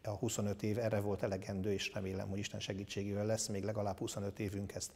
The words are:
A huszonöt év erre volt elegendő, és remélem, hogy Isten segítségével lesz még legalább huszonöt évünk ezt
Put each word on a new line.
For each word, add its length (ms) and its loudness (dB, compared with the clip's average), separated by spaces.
A 60 -2
huszonöt 520 0
év 160 4
erre 220 4
volt 220 2
elegendő, 500 2
és 220 0
remélem, 340 -2
hogy 100 -2
Isten 220 -4
segítségével 640 0
lesz 220 2
még 160 -2
legalább 340 0
huszonöt 400 -2
évünk 360 -2
ezt 220 -6